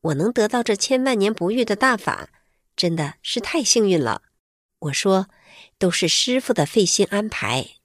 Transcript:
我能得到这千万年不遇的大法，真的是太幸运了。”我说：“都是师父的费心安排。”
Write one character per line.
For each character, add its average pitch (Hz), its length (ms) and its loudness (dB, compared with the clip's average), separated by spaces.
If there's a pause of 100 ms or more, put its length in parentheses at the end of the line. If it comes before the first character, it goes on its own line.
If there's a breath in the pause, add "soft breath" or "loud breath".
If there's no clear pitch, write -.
我 160 120 -2
能 185 180 0
得 214 140 2
到 240 160 -2
这 220 140 0
千 254 280 0
万 254 140 0
年 202 140 2
不 185 180 -2
遇 233 140 0
的 214 100 0
大 254 220 2
法， - 320 -6 (480)
真 170 180 0
的 151 280 -4
是 - 180 -4
太 320 220 -4
幸 214 260 2
运 180 100 4
了。” 117 240 -2 (580)
我 147 120 -6
说 190 360 2 (500 loud breath)
：“都 180 120 2
是 170 180 0
师 254 320 2
父 - 120 -2
的 151 140 2
费 208 180 2
心 185 260 0
安 208 180 -2
排。” 120 420 -4 (140)